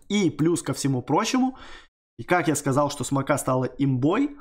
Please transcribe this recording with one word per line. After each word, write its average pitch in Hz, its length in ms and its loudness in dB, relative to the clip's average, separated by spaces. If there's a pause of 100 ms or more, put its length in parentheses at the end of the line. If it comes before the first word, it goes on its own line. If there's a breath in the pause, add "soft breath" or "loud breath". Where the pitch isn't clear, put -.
И 202 220 2
плюс 165 340 2
ко 135 100 -4
всему 131 280 0
прочему, 247 560 0 (600 loud breath)
и 120 60 -12
как 180 240 0
я 151 80 2
сказал, 143 340 0
что - 140 -6
смока 135 340 0
стала 131 280 0
имбой, 139 760 0